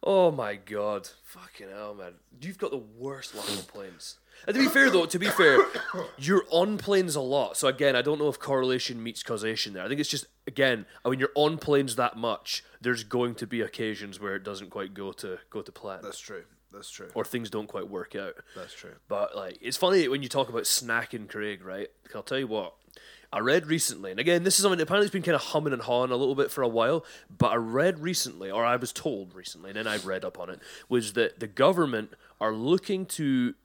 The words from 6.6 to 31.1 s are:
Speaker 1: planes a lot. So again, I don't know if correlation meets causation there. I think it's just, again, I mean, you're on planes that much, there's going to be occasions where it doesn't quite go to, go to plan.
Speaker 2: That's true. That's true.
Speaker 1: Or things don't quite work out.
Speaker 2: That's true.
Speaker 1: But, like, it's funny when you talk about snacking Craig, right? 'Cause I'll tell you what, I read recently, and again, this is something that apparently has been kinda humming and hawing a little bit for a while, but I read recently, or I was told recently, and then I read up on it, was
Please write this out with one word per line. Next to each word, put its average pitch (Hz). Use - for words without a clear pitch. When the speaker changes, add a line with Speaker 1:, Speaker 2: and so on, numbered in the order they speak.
Speaker 1:
planes 185
a 147
lot. 127
So 139
again, 135
I 123
don't 147
know 147
if 135
correlation 127
meets 117
causation 110
there. 90
I 95
think 143
it's 143
just, -
again, 127
I 123
mean, 131
you're 139
on 151
planes 139
that 120
much, -
there's 117
going 120
to 113
be 113
occasions 101
where 101
it 98
doesn't 98
quite 98
go 98
to, 92
go 107
to -
plan. 95
Speaker 2:
That's 98
true. 95
That's 98
true. 92
Speaker 1:
Or 110
things 117
don't 107
quite 92
work 92
out. 98
Speaker 2:
That's 90
true. -
Speaker 1:
But, 101
like, 95
it's 127
funny 180
when 139
you 131
talk 135
about 113
snacking 117
Craig, 104
right? 95
'Cause -
I'll 104
tell 135
you 135
what, 107
I 101
read 147
recently, 117
and 98
again, 170
this 180
is -
something 190
that 156
apparently 202
has 202
been 196
kinda 165
humming 151
and 120
hawing 127
a 123
little 135
bit 139
for 139
a 123
while, 117
but 127
I 113
read 135
recently, 131
or 110
I 120
was 123
told 98
recently, 90
and 101
then 110
I 107
read 92
up 90
on 90
it, 90
was 113